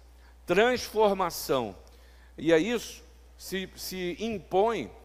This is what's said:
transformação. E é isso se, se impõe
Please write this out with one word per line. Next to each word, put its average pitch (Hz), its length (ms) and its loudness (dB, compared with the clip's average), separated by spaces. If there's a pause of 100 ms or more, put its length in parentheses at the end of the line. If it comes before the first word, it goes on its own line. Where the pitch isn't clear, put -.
(460)
transformação. 190 1300 2 (640)
E 160 160 4
é 160 60 8
isso 220 440 -4 (340)
se, 190 380 -8
se 180 440 -6
impõe 196 720 -2 (140)